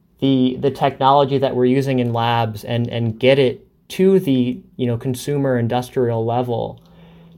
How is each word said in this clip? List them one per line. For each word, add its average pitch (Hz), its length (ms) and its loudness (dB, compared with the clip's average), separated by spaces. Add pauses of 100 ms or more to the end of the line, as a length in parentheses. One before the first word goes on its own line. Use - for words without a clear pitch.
(180)
the, 127 400 2
the 135 120 0
technology 139 680 2
that 123 160 -2
we're 123 120 2
using 131 320 0
in 120 140 0
labs 117 520 -2
and, 117 240 -2
and 117 300 -4
get 135 200 4
it 127 280 0 (240)
to 190 280 4
the, 127 420 0 (160)
you 127 100 -2
know, 117 100 0
consumer 135 640 -2
industrial 117 680 -2
level, 117 580 -4 (560)